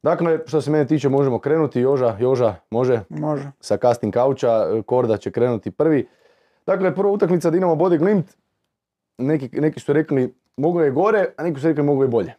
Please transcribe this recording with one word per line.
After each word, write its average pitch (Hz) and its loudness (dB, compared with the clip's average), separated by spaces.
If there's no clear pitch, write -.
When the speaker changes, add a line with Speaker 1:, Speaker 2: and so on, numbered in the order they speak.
Speaker 1:
Dakle, 165 0
što 156 -2
se 143 -4
mene 151 2
tiče, 143 0
možemo 135 0
krenuti. 143 -2
Joža, 127 2
Joža, 120 0
može? 120 0
Speaker 2:
Može. 151 -6
Speaker 1:
Sa - -4
casting 113 0
coucha, 131 0
e, 110 0
Korda 120 0
će 98 -8
krenuti 117 -2
prvi. 151 2
Dakle, 185 0
prva 196 0
utakmica 180 0
Dinamo 175 2
Body 175 2
Glimt, 185 2
neki, 135 -4
neki 151 -2
su - -2
rekli 143 0
moglo 170 0
je 143 2
gore, 190 2
a 151 -8
neki 160 -4
su 147 0
rekli 147 0
moglo 143 2
je 131 2
bolje. 110 -2